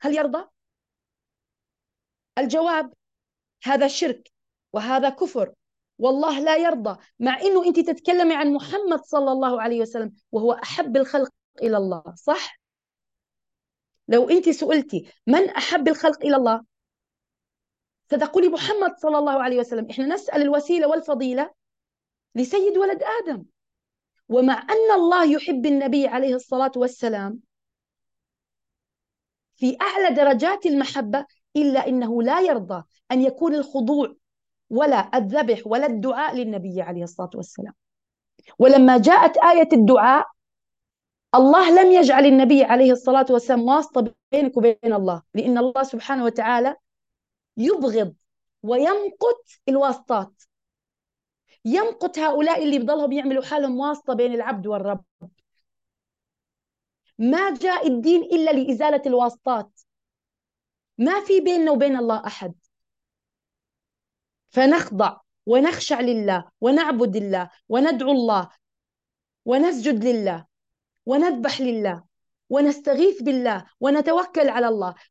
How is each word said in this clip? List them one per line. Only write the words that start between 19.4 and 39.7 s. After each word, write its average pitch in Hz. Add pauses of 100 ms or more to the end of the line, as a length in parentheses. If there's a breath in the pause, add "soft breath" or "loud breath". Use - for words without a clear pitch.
عليه 247
وسلم". 233
إحنا 262
نسأل 302
الوسيلة 294
والفضيلة 285 (840)
لسيد 381
ولد 392
آدم، 349 (840)
ومع 247
أن 440
الله 349
يحب 294
النبي 277
عليه 254
الصلاة 262
والسلام 226 (2250)
في 254
أعلى 381
درجات 285
المحبة، 277 (300)
إلا 277
إنه 240
لا 277
يرضى 202 (280)
أن 254
يكون 269
الخضوع 277 (560)
ولا 262
الذبح 226
ولا 240
الدعاء 262
للنبي 190
عليه 175
الصلاة 180
والسلام. 190 (840 soft breath)
ولما 262
جاءت 330
آية 339